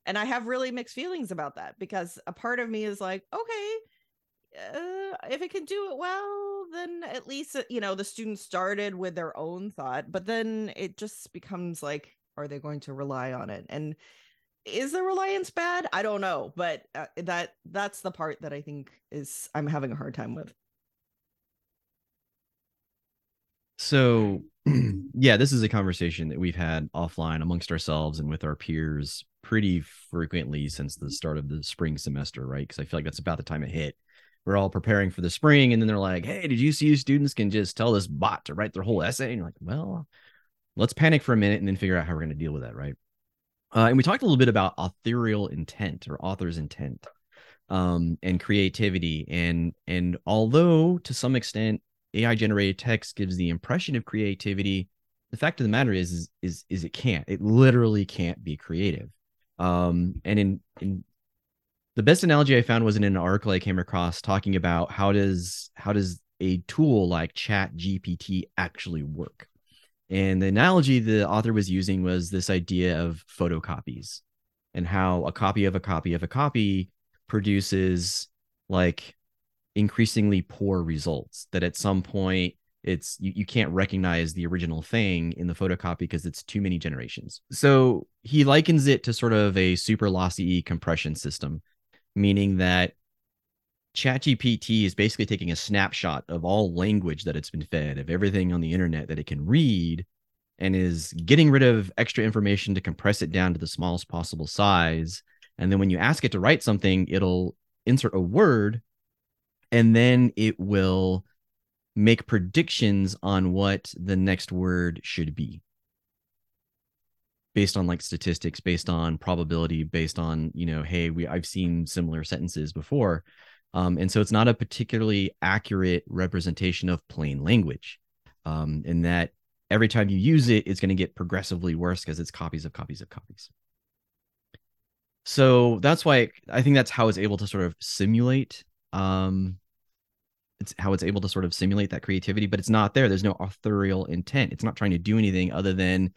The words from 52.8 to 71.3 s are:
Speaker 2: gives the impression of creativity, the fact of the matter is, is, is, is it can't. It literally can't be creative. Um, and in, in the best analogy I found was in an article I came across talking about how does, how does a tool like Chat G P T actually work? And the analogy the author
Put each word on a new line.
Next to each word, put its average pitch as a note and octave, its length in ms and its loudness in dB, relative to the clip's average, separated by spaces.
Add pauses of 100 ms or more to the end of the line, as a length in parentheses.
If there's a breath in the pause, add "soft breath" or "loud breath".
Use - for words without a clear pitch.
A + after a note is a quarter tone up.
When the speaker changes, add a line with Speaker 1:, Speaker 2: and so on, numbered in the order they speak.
Speaker 2:
gives F#2 200 -4
the F2+ 120 0
impression B2+ 480 -4
of A2 80 -4
creativity, G2 840 -2 (420)
the - 80 -10
fact - 220 -2
of B2+ 40 0
the G#2+ 60 2
matter A#2+ 220 2
is, F2+ 200 -2
is, E2+ 180 -8 (120)
is, F2+ 260 -6
is F2 160 -4
it - 80 -10
can't. G2 360 -2
It G2 120 -6
literally A2+ 640 6
can't F2 400 -4
be D2+ 120 -6
creative. E2+ 520 -4 (500)
Um, F2 640 0
and G#2+ 140 2
in, G2 220 0 (200)
in F#2+ 240 -6 (920)
the A#2 80 0
best E3+ 220 6
analogy D3 320 6
I A#2+ 60 6
found A2+ 220 4
was G#2+ 120 4
in G#2 80 2
an G2 120 4
article F#2+ 360 2
I F#2 60 2
came F#2 200 -2
across F2 420 -2
talking G2 360 0
about E2+ 340 0
how G2 220 0
does, F#2+ 640 0
how - 180 -4
does F#2+ 280 0 (200)
a F#2 260 0
tool A#2+ 420 4
like E2 240 -2
Chat G2 440 -2
G F#2 220 -4
P F2+ 180 -6
T F#2 300 -4 (120)
actually F2 440 -6
work? D2+ 460 -12 (640 soft breath)
And F#2+ 320 2
the G2 60 2
analogy C3+ 500 6
the A2 280 2
author G#2+ 280 0